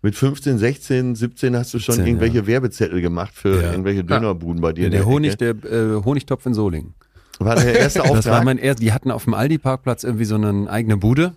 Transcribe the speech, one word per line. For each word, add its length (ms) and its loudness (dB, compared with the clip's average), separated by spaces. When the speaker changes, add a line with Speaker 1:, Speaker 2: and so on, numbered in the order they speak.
Speaker 1:
Mit 120 0
fünfzehn, 420 0
sechzehn, 560 0
siebzehn 420 -2
hast 160 -4
du 60 -4
schon 160 0
Speaker 2:
Siebzehn, 200 2
Speaker 1:
irgendwelche 240 2
Speaker 2:
ja. 100 -2
Speaker 1:
Werbezettel 520 0
gemacht 320 -4
für 300 0
Speaker 2:
Ja. 80 0
Speaker 1:
irgendwelche 300 -2
Speaker 3:
Ja. 180 0
Speaker 1:
Dönerbuden 420 -2
bei 120 0
dir 80 -6
Speaker 2:
Ja, 60 2
Speaker 1:
in 60 2
Speaker 2:
der 100 2
Speaker 1:
der 60 2
Speaker 2:
Honig, 260 2
Speaker 1:
Ecke. 200 -2
Speaker 2:
der, 160 -12
äh, 340 0
Honigtopf 420 -2
in 80 0
Solingen. 400 -2
Speaker 1:
War 160 2
der 240 4
erste 200 2
Speaker 2:
<laughs> 40 0
Das 60 2
war 100 4
Speaker 1:
Auftrag? 260 2
Speaker 2:
mein 140 2
erst-, 240 -2
die 100 2
hatten 200 -2
auf 120 -6
dem 100 0
Aldi-Parkplatz 680 -2
irgendwie 220 -2
so 100 -2
eine 340 0
eigene 280 0
Bude. 400 2